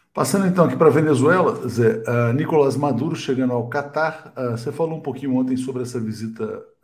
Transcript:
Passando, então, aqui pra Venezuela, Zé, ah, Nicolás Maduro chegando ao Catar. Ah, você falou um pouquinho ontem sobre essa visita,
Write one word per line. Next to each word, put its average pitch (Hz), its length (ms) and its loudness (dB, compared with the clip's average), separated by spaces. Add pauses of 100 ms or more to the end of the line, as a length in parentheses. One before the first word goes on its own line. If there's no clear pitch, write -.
(120)
Passando, 190 340 0
então, 180 200 4
aqui 127 100 0
pra 160 140 8
Venezuela, 147 800 2
Zé, 113 380 2
ah, 120 260 0
Nicolás 143 440 2
Maduro 147 400 -2
chegando 127 360 -2
ao 117 160 -4
Catar. 143 680 -4
Ah, 127 140 -4
você 117 200 -6
falou 160 280 -4
um - 40 -16
pouquinho 131 340 -4
ontem 127 200 0
sobre 127 260 -6
essa 120 160 -6
visita, 110 640 -8 (220)